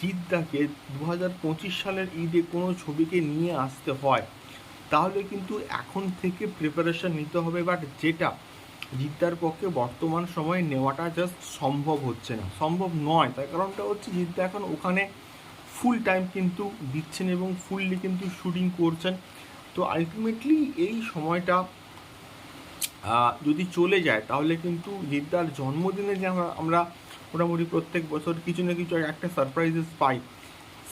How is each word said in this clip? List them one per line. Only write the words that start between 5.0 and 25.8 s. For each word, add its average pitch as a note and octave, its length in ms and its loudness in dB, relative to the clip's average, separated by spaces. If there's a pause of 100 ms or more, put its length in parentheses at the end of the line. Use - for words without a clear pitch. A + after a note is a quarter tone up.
কিন্তু F#3+ 380 -6 (100)
এখন - 400 -4 (120)
থেকে F3+ 240 0
প্রিপারেশন E3 640 0
নিতে D3+ 260 -2
হবে। E3+ 240 2
But F3 160 2 (240)
যেটা D#3+ 340 2 (600)
জিদ্দার D3+ 420 0
পক্ষে E3+ 280 0
বর্তমান E3 640 0
সময়ে E3+ 280 2
নেওয়াটা C3+ 540 2
just - 440 -4
সম্ভব C#3+ 440 2
হচ্ছে A#2+ 320 -4
না, G#2 60 -4 (160)
সম্ভব F3+ 360 2
নয়। D3+ 420 6
তার C#3 160 -2
কারণটা G3 300 0
হচ্ছে G#3 280 -2
জিদ্দা F3+ 340 0
এখন G3 200 -2
ওখানে F#3 440 2 (640)
ফুল A#3+ 280 2
টাইম F#3 300 4
কিন্তু F#3+ 380 0 (220)
দিচ্ছেন D#3 360 -2
এবং F3+ 260 0 (140)
ফুললি F#3+ 280 0
কিন্তু F#3 300 -2 (160)
শুটিং F3+ 360 0
করছেন। E3+ 360 2 (600)
তো F3+ 80 2
ultimately A3+ 840 2 (100)
এই G#3+ 260 0 (120)
সময়টা, F3+ 500 2 (1400)
আহ, A#2+ 480 4
যদি D#3 220 2
চলে F3+ 300 6
যায়, A2+ 260 4
তাহলে D#3 280 2
কিন্তু F3 540 -4
জিদ্দার D3+ 440 0
জন্মদিনে F#3 640 0